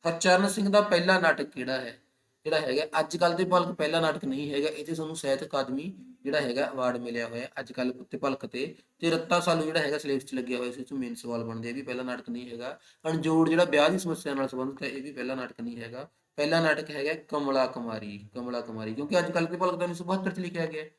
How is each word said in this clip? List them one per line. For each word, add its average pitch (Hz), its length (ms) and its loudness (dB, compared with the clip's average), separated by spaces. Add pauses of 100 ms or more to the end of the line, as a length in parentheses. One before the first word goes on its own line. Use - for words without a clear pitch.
ਹਰਚਰਨ 185 400 6
ਸਿੰਘ 196 220 2
ਦਾ 202 120 8
ਪਹਿਲਾ 180 380 4
ਨਾਟਕ 151 300 2
ਕਿਹੜਾ 127 320 -4
ਹੈ? 120 180 -10 (440)
ਜਿਹੜਾ 156 160 2
ਹੈਗਾ 147 240 0 (160)
ਅੱਜ 156 180 0
ਕੱਲ੍ਹ 170 180 4
ਦੇ 185 100 2
ਪਲਕ 175 260 4
ਪਹਿਲਾ 156 280 0
ਨਾਟਕ 156 260 0
ਨਹੀਂ 139 280 -4
ਹੈਗਾ, 143 140 0
ਇਹ 147 180 -6
'ਤੇ 160 80 -6
ਤੁਹਾਨੂੰ 160 220 -6
ਸਾਹਿਤ 135 280 -2
ਅਕਾਦਮੀ 139 500 -4 (300)
ਜਿਹੜਾ 143 180 0
ਹੈਗਾ 135 300 0
ਅਵਾਰਡ 127 260 -2
ਮਿਲਿਆ 117 300 -4
ਹੋਇਆ 120 200 -8 (120)
ਅੱਜ 127 120 -10
ਕੱਲ੍ਹ 127 220 -2
ਤੇ - 240 -12
ਪਲਕ 135 280 -2
'ਤੇ। 135 300 -6 (240)
ਤੇ 165 100 2
ਰੱਤਾ 165 300 2
ਸਾਲੂ 165 260 2
ਜਿਹੜਾ 160 140 0
ਹੈਗਾ 151 180 0
ਸਿਲੇਬਸ 139 280 -2
'ਚ - 80 -10
ਲੱਗਿਆ 123 240 -2
ਹੋਇਆ 123 140 -2
ਸੀ, 131 100 -10
ਉਸ 123 60 -10
'ਚ - 60 -10
ਮੇਨ 120 220 -4
ਸਵਾਲ 117 280 -4
ਬਣਦੇ 113 260 -6
ਆ 120 40 -6
ਵੀ 135 80 -6
ਪਹਿਲਾ 127 220 -6
ਨਾਟਕ 123 260 -8
ਨਹੀਂ 123 200 -8
ਹੈਗਾ। 120 300 -10 (300)
ਅਣਜੋੜ 160 400 4
ਜਿਹੜਾ 165 140 6
ਵਿਆਹ 147 260 6
ਦੀ 185 100 2
ਸਮੱਸਿਆ 160 340 -4
ਨਾਲ 135 140 0
ਸੰਬੰਧਿਤ 135 360 -6
ਹੈ, 139 40 -6
ਇਹ 131 160 -8
ਵੀ 143 80 -12
ਪਹਿਲਾ 131 240 -6
ਨਾਟਕ 123 260 -8
ਨਹੀਂ 117 160 -8
ਹੈਗਾ। 117 320 -12 (260)
ਪਹਿਲਾ 156 240 2
ਨਾਟਕ 156 320 2
ਹੈਗਾ 147 220 -2
ਕਮਲਾ 139 540 0
ਕੁਮਾਰੀ, 107 680 -8
ਕਮਲਾ 123 280 -6
ਕੁਮਾਰੀ, 110 320 -6
ਕਿਉਂਕਿ 147 260 2
ਅੱਜ 170 120 0
ਕੱਲ੍ਹ 165 180 2
ਦੇ 175 80 -6
ਪਲਕ 180 180 2
ਤਾਂ 180 80 -2
ਉੱਨੀ 175 120 -2
ਸੌ 175 100 -8
ਬਹੱਤਰ 185 260 -2
'ਚ 180 80 -6
ਲਿਖਿਆ 170 260 -4
ਗਿਆ 160 180 -6
ਹੈ 156 160 -14